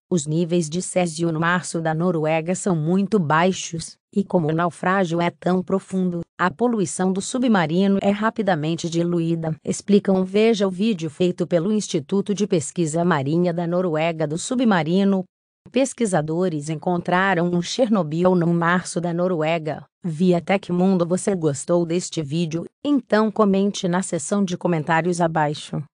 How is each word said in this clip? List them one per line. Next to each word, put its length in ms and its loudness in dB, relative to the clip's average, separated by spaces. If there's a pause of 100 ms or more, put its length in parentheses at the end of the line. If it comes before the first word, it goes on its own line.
os 160 0
níveis 460 0
de 100 -2
césio 520 -2
no 80 -2
março 400 -2
da 120 -2
Noruega 640 0
são 220 -2
muito 420 0
baixos, 800 0 (180)
e 80 0
como 260 0
o 60 0
naufrágio 680 0
é 100 0
tão 320 -2
profundo, 580 -2 (180)
a 120 0
poluição 640 0
do 80 -2
submarino 840 2
é 80 2
rapidamente 800 -2
diluída. 760 -2
Explicam, 600 2
veja 420 2
o 40 0
vídeo 400 -2
feito 360 0
pelo 260 0
Instituto 640 -2
de 120 0
Pesquisa 580 0
Marinha 480 0
da 140 -4
Noruega 600 0
do 120 -4
submarino. 840 0 (480)
Pesquisadores 960 0
encontraram 840 0
um 80 2
Chernobyl 760 0
no 100 2
março 540 0
da 120 -4
Noruega. 720 -2 (200)
Via 360 2
Tecmundo. 640 2
Você 300 0
gostou 500 0
deste 380 -2
vídeo? 420 -4 (200)
Então 480 2
comente 560 2
na 140 0
seção 420 -2
de 120 -4
comentários 640 0
abaixo. 640 -2 (160)